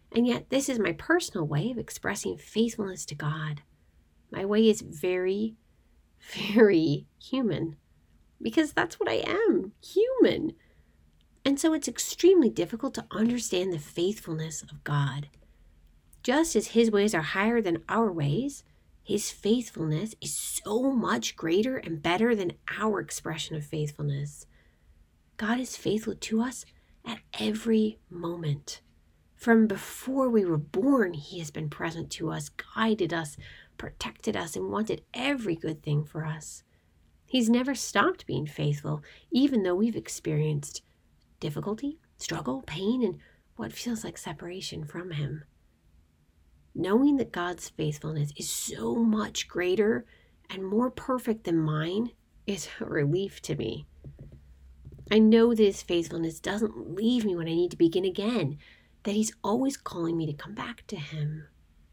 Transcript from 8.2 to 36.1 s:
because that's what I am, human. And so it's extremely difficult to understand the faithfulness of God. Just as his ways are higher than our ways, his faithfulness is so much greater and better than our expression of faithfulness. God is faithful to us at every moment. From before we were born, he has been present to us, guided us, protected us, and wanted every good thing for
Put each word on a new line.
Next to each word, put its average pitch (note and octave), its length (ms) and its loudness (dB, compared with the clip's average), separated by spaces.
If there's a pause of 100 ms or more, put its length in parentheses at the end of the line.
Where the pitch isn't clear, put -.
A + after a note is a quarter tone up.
because D4 320 0
that's - 280 -4
what G4+ 100 0
I - 160 0
am, E4 460 0 (120)
human. G#4+ 720 2 (880)
And C#4 160 2
so D#4+ 140 2
it's D#4 140 -2
extremely D#4+ 640 6
difficult B3 420 -4
to - 160 -8
understand G#3 640 0
the D#3 60 -4
faithfulness D#3+ 840 -4
of - 220 -18
God. C#3+ 460 -2 (920)
Just D4+ 340 2
as G#3 120 4
his A3+ 240 6
ways G#3 240 4
are D#3+ 60 2
higher G#3+ 400 2
than F3 280 0
our G#3 220 2
ways, E3+ 520 -2 (380)
his - 280 -2
faithfulness G3+ 880 -2
is - 140 -8
so B3+ 580 -2
much A3 440 -2
greater G#3 420 0
and E3 240 -6
better G#3+ 340 2
than F3+ 180 -2 (260)
our G#3 200 0
expression - 560 -6
of D3 80 -6
faithfulness. D3 840 -6 (880)
God A3+ 220 0
is - 180 -6
faithful G#3+ 380 -2
to A3 260 -2
us B3 240 -4 (400)
at A3+ 140 -10 (200)
every G#3+ 600 2 (100)
moment. E3+ 720 -6 (540)
From A3+ 320 6
before B3+ 600 -2
we A3+ 160 6
were E3+ 140 2
born, G3 560 2
he D#3 240 -10
has D#3+ 140 -10
been D3+ 180 -6
present E3 440 -6
to D#3+ 180 -4
us, D#3 180 -6
guided G#3+ 640 0
us, D#3+ 240 -4 (400)
protected - 580 -8
us, E3+ 200 -6
and F#3+ 160 -4
wanted G3+ 320 -2 (100)
every B3 420 -2
good D#3 280 -6
thing D3+ 200 0
for D#3 220 -8